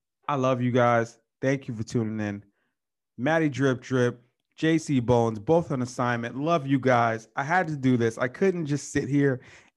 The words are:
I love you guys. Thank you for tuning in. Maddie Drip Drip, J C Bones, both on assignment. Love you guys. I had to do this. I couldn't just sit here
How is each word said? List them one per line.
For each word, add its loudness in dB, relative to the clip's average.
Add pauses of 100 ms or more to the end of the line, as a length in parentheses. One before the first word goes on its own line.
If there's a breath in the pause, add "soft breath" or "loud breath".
(280)
I -2
love 0
you 0
guys. 2 (220)
Thank -2
you -8
for -6
tuning -4
in. -6 (720)
Maddie 0
Drip 0
Drip, -2 (360)
J 2
C 0
Bones, 2
both 0
on -2
assignment. -4
Love -2
you 2
guys. 2
I -4
had 0
to -6
do 2
this. 0
I -2
couldn't -2
just -4
sit -2
here 0 (360 loud breath)